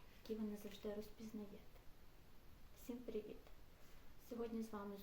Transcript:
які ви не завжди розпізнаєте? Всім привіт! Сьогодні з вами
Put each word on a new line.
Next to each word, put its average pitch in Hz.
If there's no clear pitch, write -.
які 220
ви 214
не 208
завжди 202
розпізнаєте? 214
Всім 240
привіт! 214
Сьогодні 226
з 220
вами 202